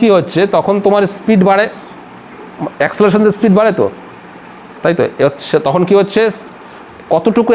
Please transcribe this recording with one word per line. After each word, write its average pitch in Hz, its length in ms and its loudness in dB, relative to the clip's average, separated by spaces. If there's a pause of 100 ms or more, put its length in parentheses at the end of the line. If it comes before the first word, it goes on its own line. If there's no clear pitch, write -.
কি 233 160 2
হচ্ছে? 170 240 -2 (160)
তখন 180 180 0 (100)
তোমার 202 180 2 (140)
স্পিড 220 320 0
বাড়ে, 196 160 2 (1160)
অ্যাক্সিলারেশন 202 440 2
দিয়ে 208 140 2
স্পিড 208 200 2
বাড়ে 214 220 2
তো, 101 60 0 (960)
তাই 165 160 0
তো? 123 40 2 (180)
এ - 80 -2
হচ্ছে, - 260 -6 (120)
তখন 165 220 0
কি 196 120 2
হচ্ছে? 196 220 0 (920)
কতটুকু 226 400 0